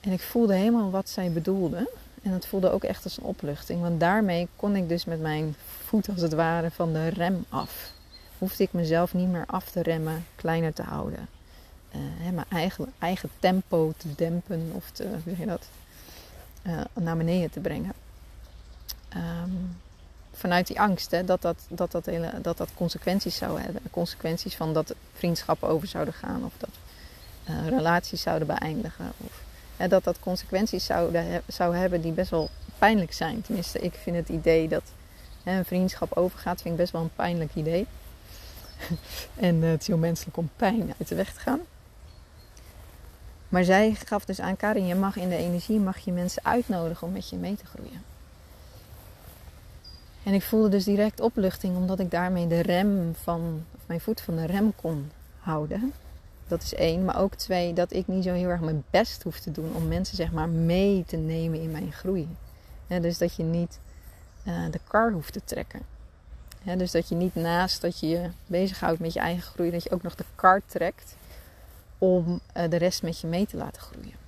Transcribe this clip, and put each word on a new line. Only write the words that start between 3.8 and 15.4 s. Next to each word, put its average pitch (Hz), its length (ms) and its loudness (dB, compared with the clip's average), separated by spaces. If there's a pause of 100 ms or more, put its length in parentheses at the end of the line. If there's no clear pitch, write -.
Want 170 180 0
daarmee 175 560 4
kon 202 200 0
ik 175 140 0
dus 170 160 0
met 165 160 -4
mijn 156 340 -2 (300)
voet 214 240 2
als 180 120 -2
het 160 120 2
ware 165 380 2
van 165 220 0
de 160 140 2
rem 170 420 0
af. - 420 -6 (460)
Hoefde 190 260 0
ik - 100 0
mezelf 170 400 2
niet 180 160 2
meer 170 180 0
af - 240 -6
te 175 100 -2
remmen, 160 440 -2 (100)
kleiner 165 380 0
te - 80 -8
houden. - 460 -6 (640)
Eh, - 100 -10
hè, 165 300 -6
mijn 170 180 -4
eigen, 190 500 -2
eigen 175 300 -2 (100)
tempo 180 580 4
te 147 180 -8
dempen 170 580 -2
of - 180 -8
te, - 160 -8
hoe 170 180 -6
zeg 175 120 -6
je 175 80 -6